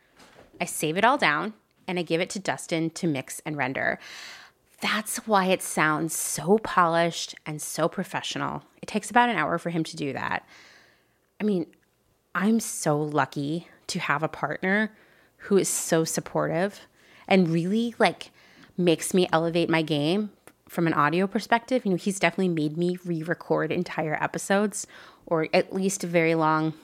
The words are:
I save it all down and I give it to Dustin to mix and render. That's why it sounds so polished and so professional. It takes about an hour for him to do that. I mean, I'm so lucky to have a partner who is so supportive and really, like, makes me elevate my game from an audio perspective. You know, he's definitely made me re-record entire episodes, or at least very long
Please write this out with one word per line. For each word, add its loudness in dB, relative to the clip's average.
I -4
save -4
it 2
all 4
down 2
and -2
I -2
give 0
it -2
to -8
Dustin -2
to -4
mix -4
and -8
render. -2
That's -4
why 4
it 2
sounds 0
so 0
polished 2
and -8
so -2
professional. -6
It -16
takes -4
about 4
an -2
hour 0
for -6
him 0
to -12
do -6
that. -4
I -8
mean, 0
I'm 2
so -2
lucky -2
to -4
have -2
a 2
partner -2
who 4
is 4
so 0
supportive -2
and 6
really, 0
like, 0
makes 2
me 4
elevate 2
my 4
game 0
from 0
an 2
audio 2
perspective. 0
You 0
know, 2
he's -2
definitely 2
made -2
me 0
re-record -2
entire -2
episodes, 0
or 0
at 2
least -2
very 2
long 2